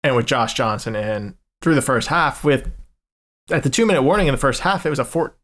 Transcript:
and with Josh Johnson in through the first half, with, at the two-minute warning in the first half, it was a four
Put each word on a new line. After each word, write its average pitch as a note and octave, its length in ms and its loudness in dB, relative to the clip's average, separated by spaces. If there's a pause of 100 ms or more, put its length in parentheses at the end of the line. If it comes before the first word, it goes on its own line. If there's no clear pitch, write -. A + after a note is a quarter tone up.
and C3+ 120 2
with A#2 100 2
Josh A#2 280 0
Johnson A2 420 -2
in G#2 400 -4 (260)
through D#3+ 140 2
the C3+ 60 4
first - 260 0
half, D#3 360 0
with, C#3+ 280 2 (800)
at D#3 120 0
the C#3 60 2
two-minute G3+ 340 2
warning F3+ 240 4
in C3+ 60 2
the B2 60 -2
first C3+ 220 0
half, F#3 240 -2
it D#3+ 40 0
was C3+ 100 -2
a B2 60 -2
four E3 380 -4